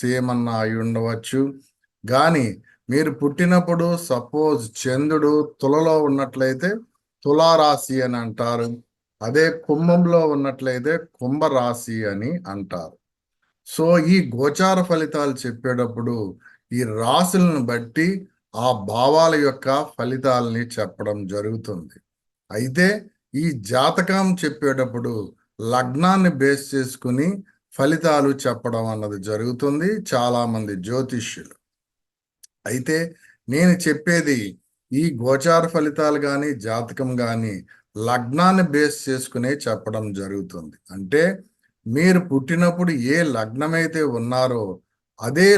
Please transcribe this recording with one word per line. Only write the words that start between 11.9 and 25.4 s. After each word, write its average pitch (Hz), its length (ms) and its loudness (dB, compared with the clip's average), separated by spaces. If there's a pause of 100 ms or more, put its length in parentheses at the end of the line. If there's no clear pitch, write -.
అని 107 200 -6 (220)
అంటారు. 92 420 -10 (800)
So 160 140 2 (260)
ఈ - 20 6 (200)
గోచార 165 420 2 (140)
ఫలితాలు 147 520 -2
చెప్పేటప్పుడు 120 720 -4 (640)
ఈ 123 40 0 (200)
రాశులను 165 720 4
బట్టి 120 360 -2 (580)
ఆ 127 40 4 (240)
భావాల 156 400 4 (140)
యొక్క 135 200 -4 (300)
ఫలితాలని 123 680 0 (140)
చెప్పడం 104 420 -4 (160)
జరుగుతుంది. 104 600 -8 (640)
అయితే 131 300 2 (560)
ఈ - 20 0 (280)
జాతకం 175 520 2 (200)
చెప్పేటప్పుడు 127 720 -2 (600)